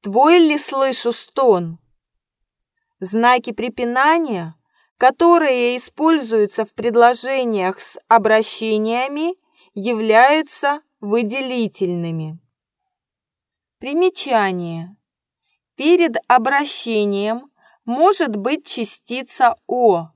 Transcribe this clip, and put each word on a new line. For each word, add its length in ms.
«Твой 380
ли 180
слышу 540
стон?» 680
Знаки 520
препинания, 1040
которые 760
используются 880
в 100
предложениях 1040
с 280
обращениями, 1300
являются 1080
выделительными. 1400
Примечание. 1160
Перед 400
обращением 1200
может 540
быть 280
частица 880
«о» 480